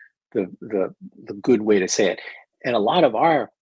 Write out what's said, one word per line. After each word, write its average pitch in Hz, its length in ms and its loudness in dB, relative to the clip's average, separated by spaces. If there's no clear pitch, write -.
the, 92 260 -4
the, 98 340 -4
the 104 100 -10
good 107 260 2
way 107 180 4
to 92 80 0
say 95 240 0
it. - 80 -6
And 123 100 -2
a 110 40 2
lot 151 260 2
of 110 100 2
our 139 340 0